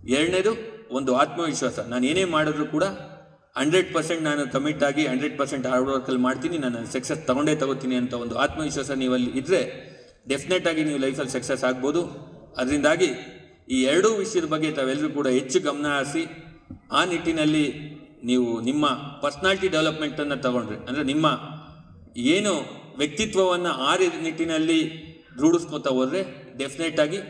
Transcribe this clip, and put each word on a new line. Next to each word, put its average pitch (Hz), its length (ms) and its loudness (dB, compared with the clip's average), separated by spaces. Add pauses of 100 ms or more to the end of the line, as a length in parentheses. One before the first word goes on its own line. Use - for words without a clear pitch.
ಎರಡನೇದು 175 420 4 (400)
ಒಂದು 135 240 0
ಆತ್ಮವಿಶ್ವಾಸ. 147 640 0
ನಾನು 120 280 -2
ಏನೇ 180 180 2
ಮಾಡಿದ್ರು 151 420 0
ಕೂಡ 151 180 2 (720)
ಹಂಡ್ರೆಡ್ 156 380 2
ಪರ್ಸೆಂಟ್ 160 280 0
ನಾನು 147 300 0
commit 147 300 0
ಆಗಿ 143 240 2
ಹಂಡ್ರೆಡ್ 139 320 -2
ಪರ್ಸೆಂಟ್ 135 280 -2
hard 127 220 2
ವರ್ಕಲ್ಲಿ 131 320 0
ಮಾಡ್ತೀನಿ, 131 380 0
ನಾನು 120 340 -4
success - 340 -4
ತಗೊಂಡೇ 147 300 2
ತಗೋತೀನಿ 131 380 -2
ಅಂತ 123 200 0
ಒಂದು 120 240 -6
ಆತ್ಮವಿಶ್ವಾಸ 143 520 -2
ನೀವಲ್ಲಿ 127 400 0
ಇದ್ರೆ 135 600 -2 (360)
definite 170 400 0
ಆಗಿ 156 160 0
ನೀವು 147 140 0
ಲೈಫಲ್ಲಿ 135 320 -2
success 131 340 -2
ಆಗ್ಬೋದು. 131 380 0 (560)
ಅದರಿಂದಾಗಿ 147 480 2 (640)
ಈ 131 120 2
ಎರಡೂ 170 260 4
ವಿಷಯದ 190 360 0
ಬಗ್ಗೆ 156 280 0
ತಾವೆಲ್ಲರೂ 143 360 -2
ಕೂಡ 143 180 -2
ಹೆಚ್ಚು 131 340 2
ಗಮನ 147 260 -2
ಹರಿಸಿ, 143 400 -2 (640)
ಆ 151 120 4
ನಿಟ್ಟಿನಲ್ಲಿ 156 680 2 (520)
ನೀವು 120 360 2
ನಿಮ್ಮ 143 260 2 (360)
personality 190 460 0
ಡೆವಲಪ್ಮೆಂಟನ್ನು 151 680 0
ತಗೊಂಡ್ರೆ, 120 400 -2
ಅಂದ್ರೆ 139 280 -4
ನಿಮ್ಮ 143 360 2 (760)
ಏನು 180 360 2 (460)
ವ್ಯಕ್ತಿತ್ವವನ್ನು 180 680 2
ಆ 139 280 2
ರೀ-, 170 260 2
ನಿಟ್ಟಿನಲ್ಲಿ 160 680 2 (480)
ರೂಢಿಸ್ಕೊತಾ 151 500 4
ಹೋದ್ರೆ 131 320 2 (360)
definite 156 420 -4
ಆಗಿ 151 180 2 (120)